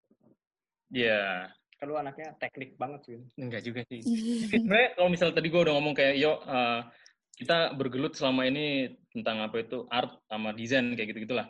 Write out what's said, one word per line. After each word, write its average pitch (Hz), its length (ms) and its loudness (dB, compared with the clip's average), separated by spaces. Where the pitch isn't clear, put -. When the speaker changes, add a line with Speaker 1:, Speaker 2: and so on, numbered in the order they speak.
Speaker 1:
Iya. 101 640 0
Speaker 2:
Kan 143 80 -8
lu 147 80 -6
anaknya 147 480 -8
teknik 131 320 -10
banget, 139 320 -8
Win. 120 160 -16
Speaker 1:
Enggak 117 240 -6
juga 120 240 -6
sih. 117 160 -12
Speaker 3:
<laughs> 233 400 -2
Speaker 1:
Jadi 214 160 -4
sebenarnya 226 300 4
kalau 180 120 6
misal 175 200 2
tadi 160 160 0
gua 165 160 4
udah 156 160 4
ngomong 147 160 0
kayak, 139 240 4
"Yo, 151 240 2
eh, 120 380 0
kita 165 400 2
bergelut 135 400 -2
selama 131 320 2
ini 139 480 -2
tentang 110 240 -2
apa 110 240 -2
itu 120 240 -8
art 123 400 -2
sama 107 240 -4
desain," 120 480 0
kayak 107 160 -4
gitu-gitulah. 110 360 -4